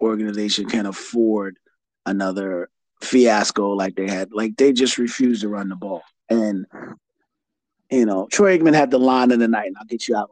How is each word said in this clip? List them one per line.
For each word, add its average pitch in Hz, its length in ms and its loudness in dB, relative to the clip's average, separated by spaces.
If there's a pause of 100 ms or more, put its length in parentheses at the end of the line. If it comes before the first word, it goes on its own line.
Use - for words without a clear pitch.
organization, 107 680 -2
can 104 200 -2
afford 104 680 -2 (480)
another 95 640 -4 (320)
fiasco 107 680 2
like 98 260 -4
they 95 140 -4
had. 95 240 -8
Like, 107 240 -4
they 135 160 6
just 127 240 0
refused 120 440 0
to 107 80 -4
run 98 200 -6
the 92 80 -12
ball. 92 240 -10 (260)
And, 107 380 -2 (1200)
you 123 160 2
know, 98 240 -2
Troy 190 280 4
Aikman 160 160 4
had 143 180 4
the 131 80 4
line 127 320 4
of 120 80 4
the 117 80 2
night, 107 200 0
and 95 120 -12
I'll 110 60 -20
get 117 240 -8
you 117 80 2
out 104 140 -4